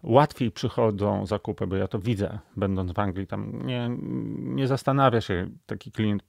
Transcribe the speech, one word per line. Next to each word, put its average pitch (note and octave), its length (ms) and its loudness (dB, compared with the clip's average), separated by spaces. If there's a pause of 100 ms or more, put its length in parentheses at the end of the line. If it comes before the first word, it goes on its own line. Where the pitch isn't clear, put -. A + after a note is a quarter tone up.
Łatwiej B2+ 480 4
przychodzą G#2 720 0
zakupy, G2+ 420 -4
bo F#2 80 -2
ja F#2+ 120 0
to A2 120 -4
widzę, G2+ 400 -2 (160)
będąc F#2+ 360 0
w F2 80 -4
Anglii. G2 280 -2
Tam G#2 380 -8
nie, B2 240 -2 (480)
nie C3 300 -2
zastanawia C3+ 540 4
się F#2 280 -2 (160)
taki - 260 -10
klient G#2 380 0